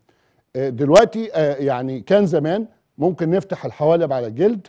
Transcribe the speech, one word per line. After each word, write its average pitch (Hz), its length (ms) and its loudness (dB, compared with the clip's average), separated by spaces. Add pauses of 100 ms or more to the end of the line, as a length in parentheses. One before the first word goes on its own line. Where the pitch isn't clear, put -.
(560)
آه، 135 140 -4
دلوقتي، 175 640 2
آه، 147 220 0
يعني 131 460 -4
كان 202 240 2
زمان 170 400 -2 (320)
ممكن 160 320 -2
نفتح 185 360 -4
الحوالب 151 480 0
على 123 140 -4
الجلد 175 420 -2